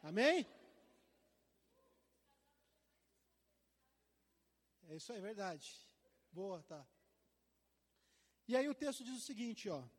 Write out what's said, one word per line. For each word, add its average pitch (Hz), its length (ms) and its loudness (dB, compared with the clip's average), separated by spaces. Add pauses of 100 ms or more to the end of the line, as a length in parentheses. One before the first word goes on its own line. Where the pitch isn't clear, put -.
Amém? 240 460 6 (4000)
É 156 60 -6
isso 160 160 -8
aí, 226 80 -6
é - 20 -4
verdade. 190 680 -6 (440)
Boa, 180 320 -6
tá. 147 240 -14 (1600)
E 233 80 2
aí 269 140 6
o 277 60 0
texto 277 280 -2
diz 254 140 -6
o 226 80 -6
seguinte, 226 440 -4
ó. 143 140 -4 (160)